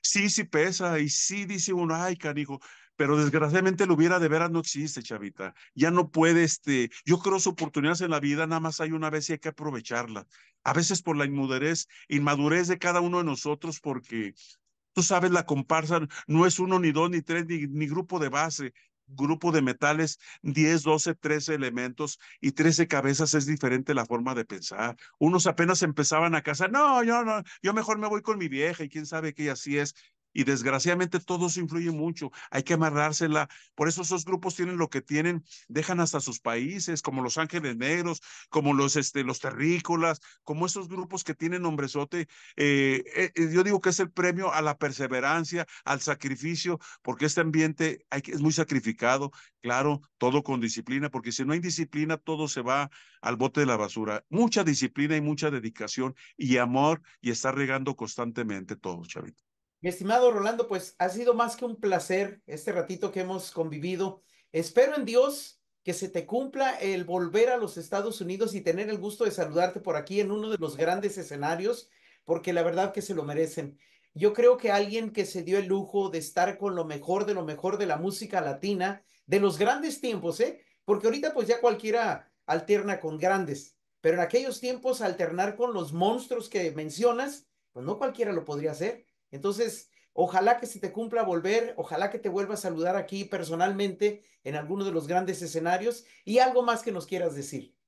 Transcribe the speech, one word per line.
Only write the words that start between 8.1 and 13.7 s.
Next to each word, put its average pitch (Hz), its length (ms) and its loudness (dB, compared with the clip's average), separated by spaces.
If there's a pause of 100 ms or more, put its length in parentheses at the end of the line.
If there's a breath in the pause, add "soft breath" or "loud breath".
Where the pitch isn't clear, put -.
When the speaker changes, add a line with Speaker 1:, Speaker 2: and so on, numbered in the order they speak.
Speaker 1:
la 151 100 2
vida 143 260 0
nada 165 140 0
más 160 200 -4
hay 160 120 -2
una 156 180 0
vez 151 180 -4
y 165 60 -2
hay 147 40 -6
que 156 120 -6
aprovecharla. 120 760 -6 (380 soft breath)
A 135 80 2
veces 170 300 0
por 160 140 0
la 143 100 2
inmadurez, 139 600 -2 (200 loud breath)
inmadurez 147 600 2
de 180 100 0
cada 175 220 2
uno 175 180 2
de 175 60 0
nosotros, 151 560 -4